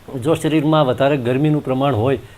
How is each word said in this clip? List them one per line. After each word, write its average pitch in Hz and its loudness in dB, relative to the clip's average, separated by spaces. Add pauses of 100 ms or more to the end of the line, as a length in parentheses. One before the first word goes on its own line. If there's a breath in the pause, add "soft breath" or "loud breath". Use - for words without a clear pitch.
(240)
જો 160 2
શરીરમાં 151 2
વધારે 135 2
ગરમીનું 135 0
પ્રમાણ 131 0
હોય 123 0 (200 loud breath)